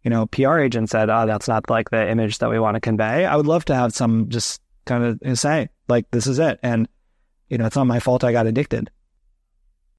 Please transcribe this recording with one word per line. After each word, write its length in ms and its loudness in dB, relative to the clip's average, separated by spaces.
you 60 -2
know, 180 0
P 180 0
R 140 4
agent 300 0
said, 200 2
"Oh, 160 2
that's 220 -2
not, 220 -2
like, 200 -2
the 200 0
image 300 0
that 100 0
we 100 0
want 160 0
to 60 -4
convey." 440 0
I 100 0
would 120 2
love 180 2
to 100 0
have 180 0
some 360 0
just 320 -6
kind 180 -2
of 360 -2
say, 300 0
like, 240 0
"This 160 0
is 120 0
it. 240 0
And, 240 0
you 80 -4
know, 80 0
it's 100 -2
not 100 2
my 140 2
fault 240 0
I 80 2
got 160 2
addicted." 420 -2